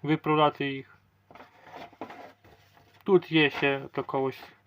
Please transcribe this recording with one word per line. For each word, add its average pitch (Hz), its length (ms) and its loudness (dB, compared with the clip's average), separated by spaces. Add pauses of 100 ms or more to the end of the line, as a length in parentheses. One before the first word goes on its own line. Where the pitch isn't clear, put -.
Виправляти 151 720 0
їх. - 260 -14 (2000)
Тут 180 280 2
є 156 180 4
ще 139 300 0
така 135 380 -6
ось 135 260 -4 (240)